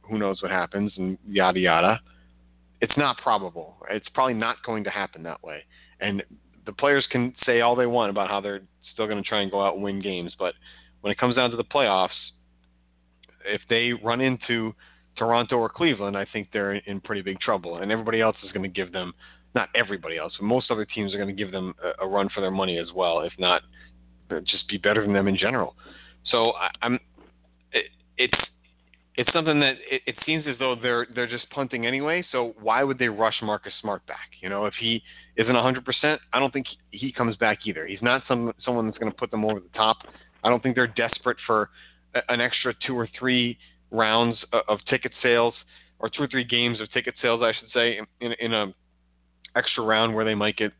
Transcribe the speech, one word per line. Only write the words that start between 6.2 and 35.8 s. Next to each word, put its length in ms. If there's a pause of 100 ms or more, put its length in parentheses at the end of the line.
the 60
players 400
can 220 (120)
say 160
all 140
they 120
want 220
about 200
how 100
they're 220 (320)
still 140
gonna 160
try 180
and 100
go 140
out 80
and 100
win 180
games, 380
but 140 (480)
when 100
it 60
comes 180
down 160
to 60
the 60
playoffs, 460 (1400)
if 240
they 220
run 300
into 520 (440)
Toronto 400
or 100
Cleveland, 480
I 160
think 220
they're 220
in, 100
in 160
pretty 200
big 180
trouble, 380
and 140
everybody 300
else 240
is 80
gonna 160
give 240
them, 200 (420)
not 200
everybody 420
else, 220
but 60
most 260
other 140
teams 280
are 40
gonna 160
give 180
them 220 (100)
a, 220
a 20
run 260
for 60
their 120
money 260
as 180
well, 260
if 160
not, 240 (680)
uh, 140
just 240
be 80
better 240
than 120
them 140
in 100
general. 380 (560)
So 200
I, 180 (120)
I'm, 180 (760)
it, 120 (320)
it's, 220 (760)
it's 180
something 280
that 160 (120)
it, 160
it 100 (120)
seems 200
as 120
though 200
they're, 360
they're 120
just 220
punting 380
anyway. 440
So 300
why 220
would 160
they 100
rush 320
Marcus 400
Smart 240
back? 240 (120)
You 80
know, 180
if 120
he 220 (360)
isn't 180
a 80
hundred 220